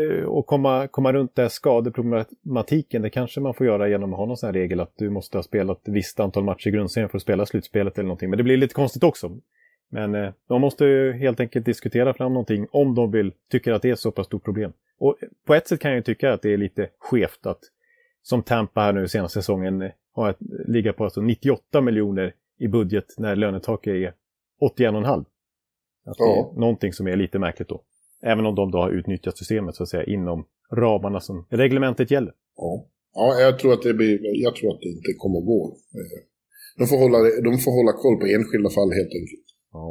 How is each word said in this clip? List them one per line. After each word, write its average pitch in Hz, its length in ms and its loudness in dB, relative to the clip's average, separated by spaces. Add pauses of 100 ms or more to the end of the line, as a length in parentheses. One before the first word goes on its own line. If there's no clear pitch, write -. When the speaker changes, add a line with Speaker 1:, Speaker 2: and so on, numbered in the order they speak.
(380)
Speaker 1:
att 120 80 0
komma, 135 420 2
komma 131 240 2
runt 135 220 0
den 131 80 2
här 120 60 2
skadeproblematiken, 120 1500 -2
det 107 80 -4
kanske 127 300 -6
man 135 140 -4
får 131 120 0
göra 104 220 2
genom 98 240 0
att 90 60 -8
ha 101 80 -4
någon 120 100 -6
sån 117 100 -8
här 101 80 -4
regel 90 260 0
att 87 160 -8
du 107 140 -4
måste 98 280 -6
ha 90 40 -2
spelat 95 460 -4
ett 104 60 -2
visst - 260 -2
antal 98 240 0
matcher 101 240 -4
i - 20 0
grundserien 104 380 -2
för - 100 -6
att 92 40 -8
spela 101 240 0
slutspelet 101 520 -2
eller 98 80 -4
någonting. 92 240 -6
Men 98 60 0
det 117 80 2
blir 131 120 4
lite 131 180 2
konstigt 131 300 0
också. 107 360 -2 (500)
Men, 104 240 -4
eh, 101 160 -4 (180)
de 127 120 2
måste 139 240 2
ju 135 280 4
helt 127 280 0
enkelt 117 260 -2
diskutera 120 480 0
fram 131 180 -2
någonting 110 380 -2
om 139 240 2
de 117 160 0
vill, 101 220 0 (180)
tycker 123 220 0
att 104 100 0
det 127 60 2
är 127 40 4
ett 110 60 -4
så 113 140 -4
pass 95 140 -6
stort - 180 -8
problem. 101 280 -4 (260)
Och - 180 0 (300)
på 151 80 4
ett 160 140 2
sätt 160 120 -2
kan 147 100 -2
jag 127 80 2
ju 113 40 -2
tycka 123 300 0
att 101 100 -2
det 107 100 2
är 101 40 2
lite 101 320 -2 (100)
skevt - 480 -2
att, 92 140 -6 (640)
som 120 200 -2
Tampa 110 380 0
här 104 120 4
nu 98 160 0
senaste 101 320 -4
säsongen, 95 420 -2
eh, 95 80 -8 (240)
ha 110 160 0
ett, 95 60 -4 (320)
ligga 113 240 0
på - 120 -6
alltså 101 160 -4
nittioåtta 120 600 0
miljoner 104 540 0 (260)
i 120 80 -2
budget 104 360 0 (140)
när 107 180 -4
lönetaket 104 580 -2
är 92 200 -4 (460)
åttioen 120 340 2
och 107 60 -2
en 107 60 -2
halv. 104 180 0 (840)
Att 101 120 -14
det 120 60 2
Speaker 2:
Ja. 113 320 2
Speaker 1:
är 120 40 -4
någonting 113 320 0
som 95 140 -6
är 92 100 0
lite 98 220 -2
märkligt 87 300 -4
då. - 140 -12 (400)
Även 110 240 2
om 107 80 0
de 95 160 0
då 90 80 0
har 90 120 2
utnyttjat 92 480 -6
systemet, 98 360 -4
så - 80 -8
att 90 60 -6
säga, 87 160 -4
inom 87 400 -4 (280)
ramarna 101 480 0
som - 300 -12
reglementet 131 600 2
gäller. 139 220 0 (240)
Speaker 2:
Ja. 85 300 -8 (280)
Ja, 123 260 4
jag 131 180 6
tror 131 140 6
att 117 100 2
det 117 120 2
blir, 107 240 4 (240)
jag 120 140 0
tror 107 180 0
att - 60 -16
det - 80 -10
inte 85 300 -6
kommer 95 200 -2
att 85 80 -4
gå. 104 300 0 (180)
Eh, - 280 -14 (560)
de 123 80 2
får 139 100 2
hålla, 127 220 6
de 113 400 4
får 127 140 0
hålla 120 200 4
koll 120 280 2
på 104 60 0
enskilda 104 440 2
fall 98 220 2
helt 92 280 -2
enkelt. - 240 -14 (280)
Speaker 1:
Ja, 80 180 -12